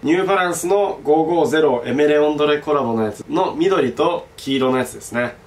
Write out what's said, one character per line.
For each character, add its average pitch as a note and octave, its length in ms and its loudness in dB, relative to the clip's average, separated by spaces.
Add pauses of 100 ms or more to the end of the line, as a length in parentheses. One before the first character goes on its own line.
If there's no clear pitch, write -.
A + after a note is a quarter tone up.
ニ C#3+ 120 0
ュ F3+ 100 0
ー - 20 -2
バ F#3+ 120 0
ラ F3+ 120 0
ン E3+ 60 -4
ス E3 100 -6
の G3 380 0
五 D3+ 200 4
五 D#3+ 220 2
ゼ D3+ 160 2
ロ B2 240 2
エ C3 80 -4
メ D3 140 2
レ D3+ 100 4
オ D3+ 160 2
ン - 20 -2
ド D3 120 0
レ D3 100 2
コ D3+ 160 -2
ラ C#3+ 80 2
ボ A#2 120 -2
の A2+ 100 0
や G#2+ 80 -2
つ - 180 -14
の F3 260 -2
緑 D#3+ 360 0
と E3+ 360 -2 (100)
黄 C3+ 180 -4
色 C3 160 2
の C3 80 0
や B2 60 -2
つ - 80 -14
で A2 80 -16
す - 100 -16
ね。 A#2+ 240 -4 (100)